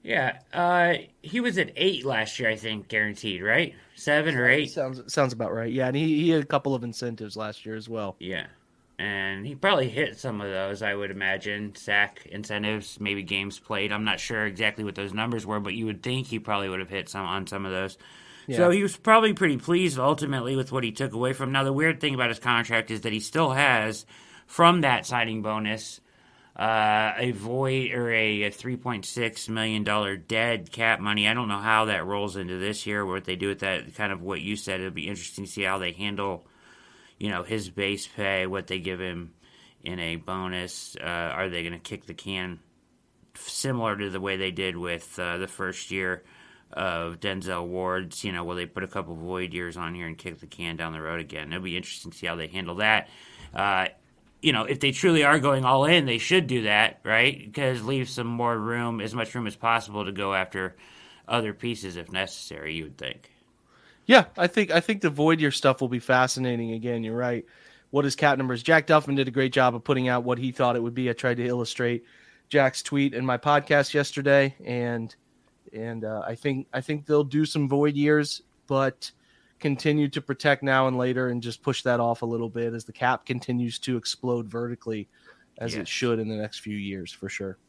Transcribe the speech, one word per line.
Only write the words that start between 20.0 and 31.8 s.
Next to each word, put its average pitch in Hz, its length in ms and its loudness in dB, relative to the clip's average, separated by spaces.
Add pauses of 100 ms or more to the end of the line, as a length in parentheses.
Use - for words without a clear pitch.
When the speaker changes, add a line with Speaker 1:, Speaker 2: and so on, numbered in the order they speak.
Speaker 1:
with 131 160 -2
what 127 140 0
he 113 80 -2
took 117 220 -4
away 123 180 0
from. 135 180 -4
Now, 135 140 2
the 135 80 2
weird 156 260 2
thing 143 160 0
about 123 140 2
his 117 100 -2
contract 117 520 2
is 110 100 -2
that 113 140 -2
he 107 60 0
still 151 320 2
has, 123 520 2 (420)
from 170 360 6
that 123 240 2
signing 113 340 -2
bonus, 107 640 -4 (520)
uh, 107 640 4
a 123 160 0
void 127 580 -2
or 120 220 0
a, 107 300 2
a 104 80 0
three 123 260 -8
point 120 300 -6
six 113 420 -4
million 110 340 -2
dollar 101 340 0
dead 110 540 -2
cap 113 300 2
money. 104 260 2
I 110 80 4
don't 120 140 -2
know 101 100 -2
how 110 280 4